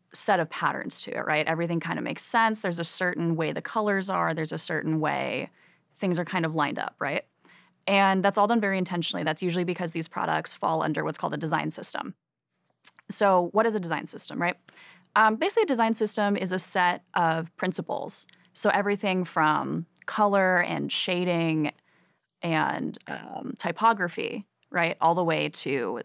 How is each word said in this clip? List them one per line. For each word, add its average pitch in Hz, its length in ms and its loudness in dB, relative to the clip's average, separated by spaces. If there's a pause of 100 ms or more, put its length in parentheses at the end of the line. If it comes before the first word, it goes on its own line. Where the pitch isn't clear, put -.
(140)
set 190 280 2
of 160 80 -4
patterns - 540 -2
to - 80 -10
it, - 140 -4
right? 156 220 0
Everything 165 320 0
kinda 165 220 -4
makes - 220 -6
sense. 226 360 2
There's 170 200 -4
a 170 40 -2
certain 170 540 0
way 156 160 -2
the 156 80 -8
colors 202 480 -2
are. 170 240 0
There's 160 180 -4
a 165 60 -6
certain 156 420 -2
way 139 500 -2 (460)
things 180 240 0
are 175 60 -2
kind 170 200 -2
of 156 100 -2
lined 147 240 -2
up, - 200 -6
right? 139 260 -4 (600)
And 190 360 4
that's 196 140 2
all 208 100 6
done 233 140 4
very 196 160 0
intentionally. 175 460 -2
That's 156 180 -2
usually 180 220 0
because 170 300 -4
these 165 140 -4
products 160 460 -2
fall 160 300 -2
under 156 200 0
what's 151 140 -4
called 160 160 -4
a 151 40 -4
design 156 340 -2
system. - 420 -6 (960)
So 185 440 4
what 220 120 4
is 220 100 2
a 214 40 -2
design 165 280 -4
system, - 340 -6
right? 175 160 -2 (580)
Um, 220 200 6
basically, 403 280 2
a 381 40 0
design 226 260 4
system 208 440 2
is 190 140 -2
a 185 80 0
set 180 440 2 (100)
of 165 440 2
principles. - 720 -4 (260)
So - 160 0
everything 196 560 2
from 156 600 0 (200)
color 196 520 4
and 156 340 0
shading 170 800 0 (680)
and, - 560 -2 (100)
um, - 500 -10
typography, 202 880 -2 (240)
right, 170 320 -2
all 165 140 4
the 180 80 2
way 156 260 0
to 120 560 -4